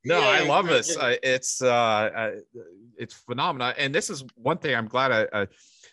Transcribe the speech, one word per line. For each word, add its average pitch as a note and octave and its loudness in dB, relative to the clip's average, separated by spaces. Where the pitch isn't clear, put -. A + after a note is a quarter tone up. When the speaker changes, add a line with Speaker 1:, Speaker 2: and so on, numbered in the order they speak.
Speaker 1:
no, E3 2
I C#3+ 4
Speaker 2:
Yeah, - 0
Speaker 1:
love F3 2
this. C#3+ 2
Speaker 2:
exactly. C#3 0
Speaker 1:
I, B2 -4
it's, B2+ -2
uh, B2+ 2
uh, A2 -4
it's - -12
phenomenal. B2+ -4
And C#3 -2
this F#3+ -2
is C#3 -10
one C#3+ -2
thing C#3+ -2
I'm A2 -2
glad B2+ 2
I, G#2+ 0
I, F#2+ -2